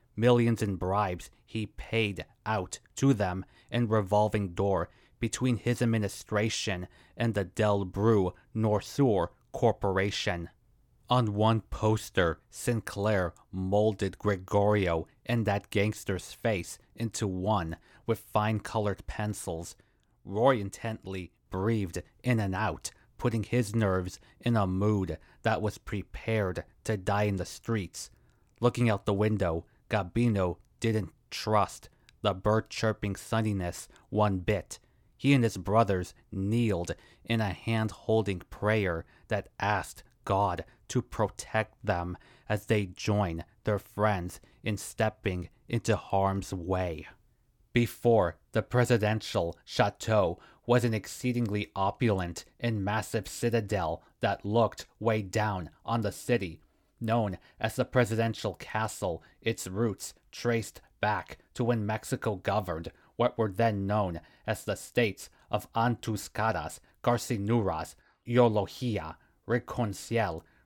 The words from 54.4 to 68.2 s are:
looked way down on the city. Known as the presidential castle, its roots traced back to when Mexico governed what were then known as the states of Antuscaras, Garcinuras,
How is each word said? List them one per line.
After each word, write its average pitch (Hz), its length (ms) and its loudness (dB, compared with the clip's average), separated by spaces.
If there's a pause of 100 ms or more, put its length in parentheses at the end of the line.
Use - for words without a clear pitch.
looked 107 400 0 (140)
way 110 220 0
down 98 480 -2 (160)
on 117 160 0
the 101 100 -2
city. 101 500 -2 (400)
Known 110 360 0 (220)
as 110 160 -2
the 123 100 0
presidential 113 680 0
castle, 104 720 -4 (180)
its 113 260 -4
roots 101 460 -4 (180)
traced - 480 -2 (220)
back 101 360 -2 (160)
to 120 120 -2
when 113 200 0
Mexico 107 500 -4
governed 92 560 -4 (260)
what 120 200 0
were 110 140 0
then 101 360 0
known 98 340 0 (240)
as 110 180 -4
the 98 120 -4
states - 540 -2 (220)
of - 220 -2
Antuscaras, 110 1080 -2 (240)
Garcinuras, 104 920 0 (300)